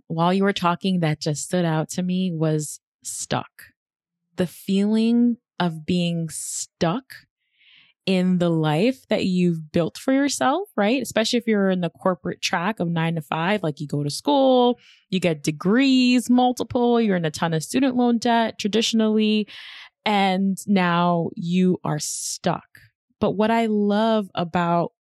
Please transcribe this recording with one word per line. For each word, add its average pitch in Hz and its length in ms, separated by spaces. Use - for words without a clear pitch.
while 170 260
you 196 100
were 196 100
talking 180 460
that 151 220
just 151 220
stood 180 220
out 156 240
to 180 140
me 180 300
was 156 460
stuck. - 480
The 180 120
feeling 220 920
of 160 260
being 170 440
stuck - 840
in 185 340
the 175 100
life 160 600
that 196 160
you've 175 460
built - 260
for - 160
yourself, 285 600
right? 226 260
Especially - 360
if 226 100
you're 202 220
in 185 120
the 170 80
corporate - 520
track 185 380
of 175 80
nine 165 280
to 160 60
five, 170 420
like, 156 160
you 151 80
go 147 140
to 143 80
school, 254 720
you 185 100
get 160 240
degrees, 247 840
multiple, 247 720
you're 208 180
in 170 80
a 156 60
ton 165 220
of 160 100
student 262 320
loan 240 220
debt 226 400
traditionally, 214 880
and 196 600
now 175 720
you 180 480
are 151 160
stuck. - 800
But 202 120
what 214 200
I 233 140
love 214 680
about 170 680